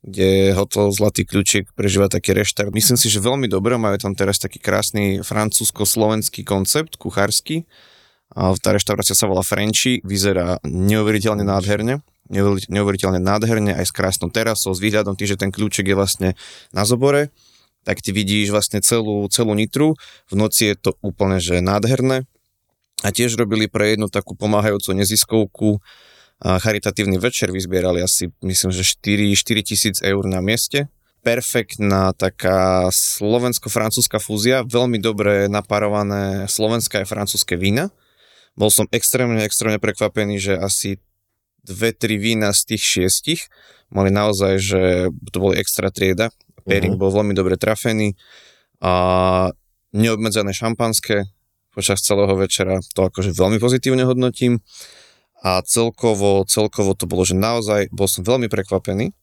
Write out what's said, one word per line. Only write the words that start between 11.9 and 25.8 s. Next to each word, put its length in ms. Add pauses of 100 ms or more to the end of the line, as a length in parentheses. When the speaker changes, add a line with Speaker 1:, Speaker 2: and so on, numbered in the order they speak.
Speaker 1:
neuver-, 380
neuveriteľne 540
nádherne, 520
aj 160
s 60
krásnou 340
terasou, 440
s 80
výhľadom, 340
tým, 140
že 100
ten 100
kľúčik 360
je 120
vlastne 320 (440)
na 100
zobore, 460 (540)
tak 180
ty 80
vidíš 400
vlastne 320
celú, 480
celú 240
Nitru, 460 (280)
v 80
noci 380
je 80
to 180
úplne, 400
že 220
nádherné. 640 (760)
A 80
tiež 260
robili 300
pre 260
jednu 160
takú 240
pomáhajúcu 640
neziskovku, 720 (720)